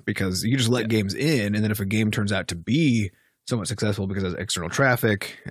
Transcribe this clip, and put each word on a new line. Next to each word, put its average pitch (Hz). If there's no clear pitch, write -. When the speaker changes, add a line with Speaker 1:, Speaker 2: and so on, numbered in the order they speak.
Speaker 1:
because 95
you 120
just 120
let 123
Speaker 2:
Yeah. 113
Speaker 1:
games 104
in, 120
and 107
then 107
if 104
a 104
game 107
turns 104
out 95
to 92
be 113
somewhat 110
successful 104
because 95
of 90
external 87
traffic, 120